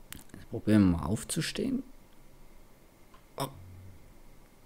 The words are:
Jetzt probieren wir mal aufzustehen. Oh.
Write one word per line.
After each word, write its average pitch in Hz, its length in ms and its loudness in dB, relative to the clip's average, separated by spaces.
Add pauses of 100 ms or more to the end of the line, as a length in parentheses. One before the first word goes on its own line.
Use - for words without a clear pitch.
(340)
Jetzt - 160 -14
probieren 107 420 8
wir 85 60 4
mal 73 80 -2
aufzustehen. 208 800 0 (1500)
Oh. 139 100 -4 (1200)